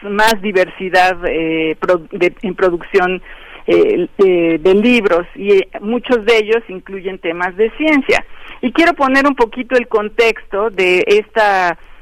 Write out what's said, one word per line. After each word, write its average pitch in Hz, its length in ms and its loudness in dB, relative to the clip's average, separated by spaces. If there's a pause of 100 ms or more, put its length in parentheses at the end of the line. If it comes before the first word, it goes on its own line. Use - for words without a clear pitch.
más 214 400 0
diversidad, 185 760 0 (100)
eh, 160 540 -2
pro-, 175 320 0
de, 175 300 0
en 185 120 -6
producción, 180 680 -2 (460)
eh, 175 380 2 (120)
de, 170 400 2
de 185 180 2
libros, 208 580 2
y, 202 200 0
eh, 190 140 2 (120)
muchos 226 440 -2
de 233 120 4
ellos 220 320 0
incluyen 190 500 -12
temas 175 380 -6
de 220 200 2
ciencia. - 480 0 (360)
Y 247 100 -4
quiero 330 240 2
poner 269 320 2
un 277 80 0
poquito 254 420 -2
el 247 120 0
contexto 220 800 -2
de 180 340 0
esta 202 720 0 (260)